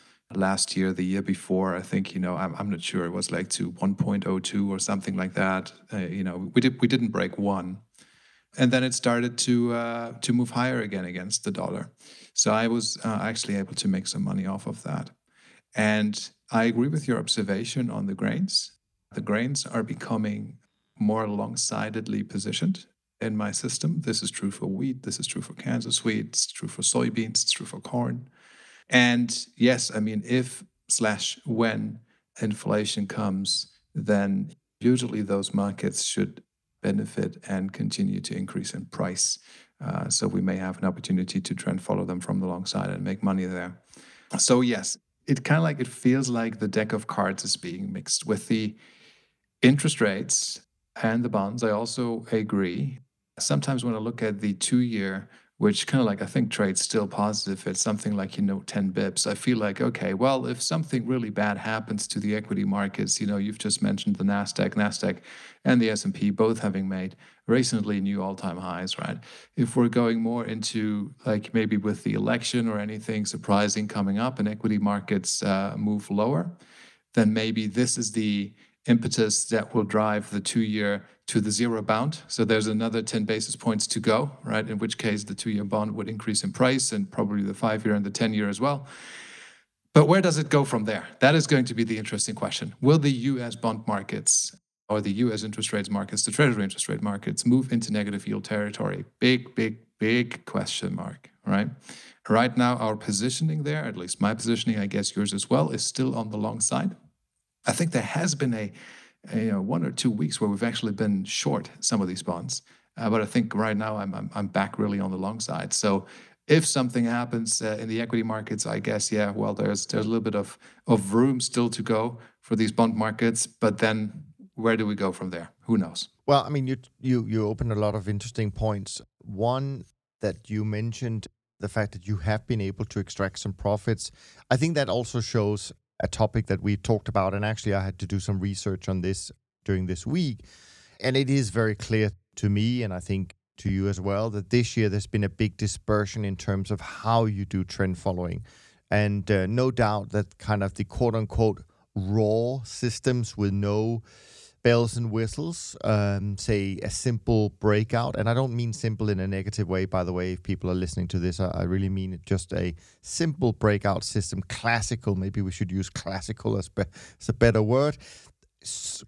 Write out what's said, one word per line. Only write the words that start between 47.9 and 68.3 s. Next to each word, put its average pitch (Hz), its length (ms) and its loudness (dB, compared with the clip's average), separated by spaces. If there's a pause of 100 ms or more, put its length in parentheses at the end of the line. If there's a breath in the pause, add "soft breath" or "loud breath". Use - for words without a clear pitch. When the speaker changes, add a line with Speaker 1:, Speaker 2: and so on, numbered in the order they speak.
Speaker 1:
mixed - 360 -4
with 107 220 -2
the 107 280 0 (840 soft breath)
interest 143 400 6
rates - 600 0 (420)
and 117 220 2
the 120 40 0
bonds. 107 360 -2
I 110 60 4
also 117 600 -2
agree. 107 720 0 (400)
Sometimes 139 440 0
when 120 100 0
I 110 40 -4
look 117 240 -4
at 107 180 -2
the 104 120 0
two-year 101 760 0 (300 soft breath)
which - 300 4
kinda, 135 160 4
like, 101 180 0
I 98 40 -6
think 117 240 0
trades 95 300 0
still 104 280 0
positive 104 580 -2
at 95 100 -4
something 107 400 -2
like, 98 200 -4
you 104 80 0
know, 98 220 0
ten 98 260 -2
bips. 98 340 0
I 104 80 -2
feel 120 240 2
like, 101 220 -2
okay, 117 340 0
well, 127 320 2
if 120 160 -4
something 151 420 -2
really 117 260 -2
bad 104 280 0
happens 110 500 -4
to - 120 -4
the 104 160 0
equity 101 280 -2
markets, 101 560 0
you 107 60 -2
know, 101 120 0
you've 208 200 -4
just - 240 -2
mentioned 202 340 0
the 190 80 -2
Nasdaq. 202 500 0
Nasdaq 104 440 0 (460 loud breath)
and 127 180 6
the 110 80 4
S 107 140 -2
and 98 100 -2
P 101 160 2
both 110 300 4
having 95 280 -2
made 95 280 -6 (320 loud breath)
recently 107 520 2
new 98 220 -2
all-time 95 360 -6